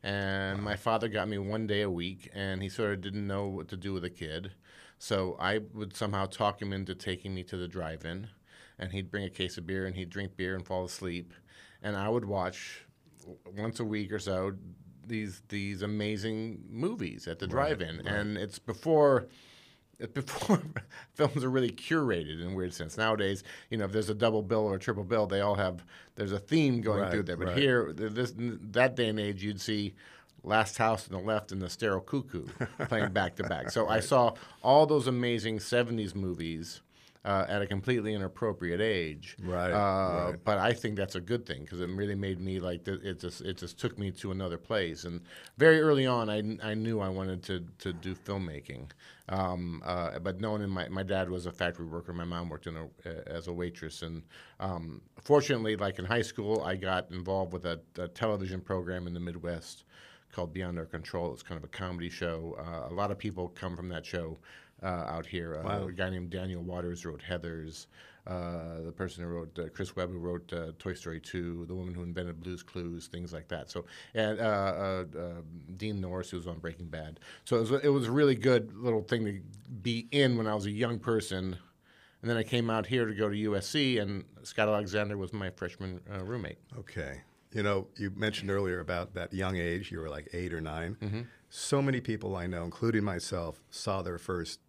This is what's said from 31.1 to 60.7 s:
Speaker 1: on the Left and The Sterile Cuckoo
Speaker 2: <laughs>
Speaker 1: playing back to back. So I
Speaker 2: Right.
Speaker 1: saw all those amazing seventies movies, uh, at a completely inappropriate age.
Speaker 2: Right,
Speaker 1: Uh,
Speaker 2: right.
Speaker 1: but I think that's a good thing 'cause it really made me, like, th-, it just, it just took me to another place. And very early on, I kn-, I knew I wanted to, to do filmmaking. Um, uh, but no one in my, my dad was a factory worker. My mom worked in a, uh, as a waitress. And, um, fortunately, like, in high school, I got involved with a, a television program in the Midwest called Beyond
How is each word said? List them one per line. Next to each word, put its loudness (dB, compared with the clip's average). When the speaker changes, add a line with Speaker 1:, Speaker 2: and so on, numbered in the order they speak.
Speaker 1:
on -4
the -4
Left 0
and -4
The -4
Sterile 0
Cuckoo -4
Speaker 2:
<laughs> -12
Speaker 1:
playing 2
back 2
to -4
back. -2
So 2
I 4
Speaker 2:
Right. 2
Speaker 1:
saw 6
all 10
those 4
amazing 2
seventies 2
movies, -4
uh, 4
at 2
a 2
completely 2
inappropriate 2
age. 2
Speaker 2:
Right, 2
Speaker 1:
Uh, 4
Speaker 2:
right. -4
Speaker 1:
but 4
I 6
think 0
that's -2
a -2
good 0
thing -8
'cause -8
it 0
really -2
made -2
me, -2
like, -4
th-, -2
it -4
just, -8
it -4
just -10
took -2
me -2
to -6
another -2
place. -2
And -6
very 10
early 6
on, 4
I 2
kn-, -2
I -2
knew 2
I 2
wanted -2
to, -2
to -2
do -4
filmmaking. -6
Um, 0
uh, -2
but -4
no 0
one 0
in -2
my, -2
my -4
dad 0
was -4
a -4
factory -2
worker. -6
My -4
mom -4
worked -8
in -6
a, -8
uh, -8
as -6
a -4
waitress. -4
And, -6
um, -6
fortunately, 6
like, 0
in -4
high 4
school, 0
I 0
got 0
involved -2
with -4
a, -2
a -4
television 0
program -4
in -6
the -4
Midwest -6
called -6
Beyond -2